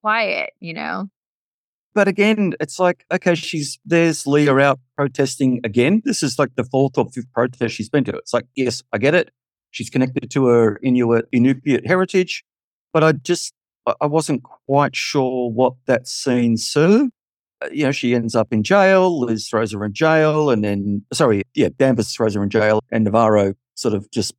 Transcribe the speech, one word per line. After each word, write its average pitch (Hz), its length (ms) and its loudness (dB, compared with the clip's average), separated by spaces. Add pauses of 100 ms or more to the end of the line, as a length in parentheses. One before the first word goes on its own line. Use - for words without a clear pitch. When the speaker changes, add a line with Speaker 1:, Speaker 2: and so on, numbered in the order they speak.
Speaker 1:
quiet, 214 480 -2 (100)
you 165 140 -12
know? 170 340 -8 (880)
Speaker 2:
But 202 140 2
again, 202 520 0
it's - 180 -6
like, 180 340 0
okay, 180 220 2
she's, 151 500 -6
there's 165 420 0
Leah 143 300 4
out 139 240 4 (160)
protesting 131 680 -2
again. 120 420 2
This 254 180 -4
is, 135 160 -2
like, 135 180 -2
the 120 80 -2
fourth 135 320 0
or 131 140 2
fifth - 220 -12
protest 120 420 -2
she's - 160 -8
been 139 140 0
to. - 120 -4
It's - 160 -14
like, 117 220 -2
yes, 127 280 -4 (100)
I 113 60 -2
get 139 160 2
it. - 160 0 (400)
She's - 200 -12
connected 127 400 -2
to 135 160 0
her 117 360 4
Inuit, 120 500 0
Inupiat 127 540 0
heritage, 185 580 -2 (480)
but 156 120 2
I 160 80 6
just, 156 400 -6 (340)
I, - 160 0
I 147 40 0
wasn't 147 360 -2
quite - 540 -2
sure 127 540 -2
what 127 240 0 (120)
that 123 200 0
scene 120 500 0
served. 202 560 2 (500)
Uh, 73 80 -10
you 147 140 -2
know, 135 80 0
she 120 220 -2
ends 117 200 -2
up 113 180 0
in 107 100 2
jail, 185 580 4
Liz 113 280 -4
throws 110 240 -2
her 104 120 -8
in 104 80 -6
jail, 156 580 2
and 107 140 0
then, 101 480 -4
sorry, 110 300 2 (120)
yeah, 120 220 2
Danvers 123 380 0
throws 110 200 -2
her 101 80 -2
in 101 80 -2
jail, 107 300 2 (100)
and 110 140 0
Navarro 104 500 2 (200)
sort 107 200 -2
of 98 160 -6
just - 280 -4